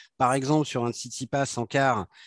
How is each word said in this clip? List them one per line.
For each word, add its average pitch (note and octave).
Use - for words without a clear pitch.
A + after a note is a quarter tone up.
par C3
exemple, C#3
sur A#2+
un A#2+
Tsitsipas C3+
en A#2+
quart, B2+